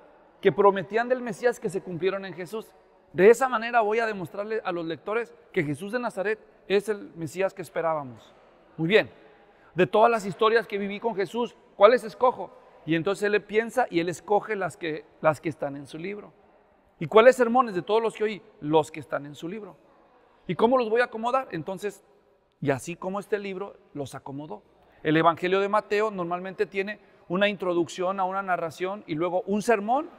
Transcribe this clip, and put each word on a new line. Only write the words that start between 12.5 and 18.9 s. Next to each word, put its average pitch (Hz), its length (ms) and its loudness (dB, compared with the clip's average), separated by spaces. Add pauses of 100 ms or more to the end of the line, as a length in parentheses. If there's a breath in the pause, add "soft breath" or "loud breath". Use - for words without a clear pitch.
Y 160 120 0
entonces 185 260 -2
él 208 200 2
piensa 226 480 0
y 170 100 0
él 170 80 -2
escoge 208 480 -2
las 180 200 -6
que, 160 280 -8 (160)
las 156 200 2
que 170 80 -6
están 139 280 -8
en 143 100 -16
su 156 120 -14
libro. 202 340 -12 (680)
¿Y 165 80 -6
cuáles 240 300 10
sermones 233 380 2
de 180 80 -4
todos 220 200 0
los 220 120 -2
que 214 100 -4
oí? 214 180 -4 (180)
Los 151 300 2